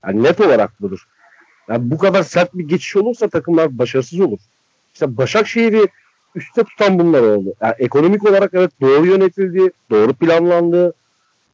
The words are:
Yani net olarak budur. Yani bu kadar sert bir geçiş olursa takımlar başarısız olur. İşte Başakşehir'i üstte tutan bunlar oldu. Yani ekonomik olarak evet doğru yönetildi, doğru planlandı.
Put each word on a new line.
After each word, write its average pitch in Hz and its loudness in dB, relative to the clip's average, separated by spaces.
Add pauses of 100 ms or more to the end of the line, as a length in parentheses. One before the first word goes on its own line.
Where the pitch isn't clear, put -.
Yani 101 -2
net 175 2
olarak 117 0
budur. 95 -10 (640)
Yani 120 -4
bu 160 -4
kadar 190 0
sert 175 -2
bir 180 -10
geçiş 170 -6
olursa 214 -2
takımlar 160 -2
başarısız 131 -4
olur. 135 -2 (540)
İşte 131 -6
Başakşehir'i 214 0 (480)
üstte - -4
tutan 196 0
bunlar 165 4
oldu. 104 0
Yani 113 -2
ekonomik 175 0
olarak 196 2
evet 180 0 (100)
doğru 139 4
yönetildi, 185 0 (180)
doğru 113 2
planlandı. 170 0 (600)